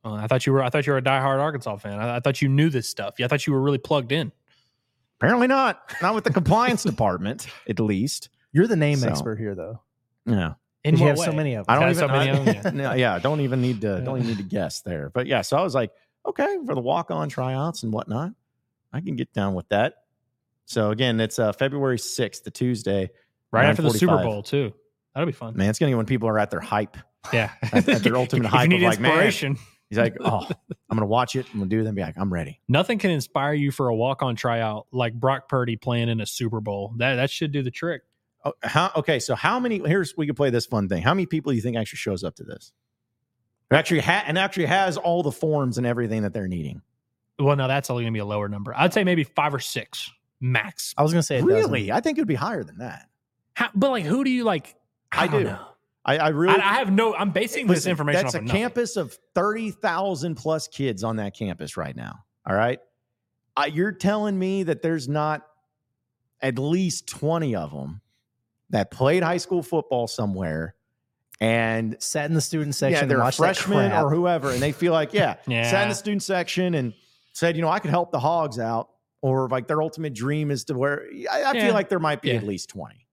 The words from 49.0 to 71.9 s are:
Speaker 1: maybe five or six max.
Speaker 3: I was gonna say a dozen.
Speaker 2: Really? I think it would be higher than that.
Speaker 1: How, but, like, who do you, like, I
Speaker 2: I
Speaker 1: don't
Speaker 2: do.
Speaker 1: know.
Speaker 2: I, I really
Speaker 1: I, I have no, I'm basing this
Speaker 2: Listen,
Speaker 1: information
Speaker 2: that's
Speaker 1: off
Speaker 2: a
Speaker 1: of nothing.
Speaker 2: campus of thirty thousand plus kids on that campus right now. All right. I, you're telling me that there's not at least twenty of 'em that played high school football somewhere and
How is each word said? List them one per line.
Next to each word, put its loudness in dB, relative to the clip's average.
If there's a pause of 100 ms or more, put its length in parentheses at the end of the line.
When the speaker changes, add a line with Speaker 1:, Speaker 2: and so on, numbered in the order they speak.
Speaker 1:
maybe 2
five -2
or -4
six -8 (280)
max. -2
Speaker 3:
I 4
was 2
gonna 2
say 0
a 2
dozen. 4
Speaker 2:
Really? 2
I 2
think -2
it -2
would 0
be 0
higher -6
than -16
that. -14 (460)
Speaker 1:
How, -4
but, 4
like, -2
who 0
do 0
you, 0
like, -2 (340)
I 0
Speaker 2:
I 2
Speaker 1:
don't 2
Speaker 2:
do. -2
Speaker 1:
know. -10 (380)
Speaker 2:
I, 2
I 2
really 4
Speaker 1:
I, 4
I -
have 2
no, 2
I'm 0
basing -2
this 4
Speaker 2:
Listen, -2
Speaker 1:
information 2
Speaker 2:
that's 0
Speaker 1:
off -2
Speaker 2:
a -8
Speaker 1:
of -
nothing. 0
Speaker 2:
campus -4
of -6 (160)
thirty 0
thousand -2
plus -2
kids -4
on -2
that -6
campus -8
right -8
now. -12 (260)
All 0
right. 2 (800)
I, 2
you're 0
telling -2
me -2
that -2
there's 0
not 0 (1000)
at 0
least 0
twenty -2
of -6
'em -10 (720)
that 0
played 2
high 0
school -2
football -2
somewhere -4 (640)
and 0